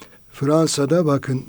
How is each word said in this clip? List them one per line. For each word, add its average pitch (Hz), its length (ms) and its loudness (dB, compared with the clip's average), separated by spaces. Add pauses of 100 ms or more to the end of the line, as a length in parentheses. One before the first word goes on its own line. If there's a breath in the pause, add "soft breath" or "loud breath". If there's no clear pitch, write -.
(320 loud breath)
Fransa'da 151 760 0
bakın 135 420 -2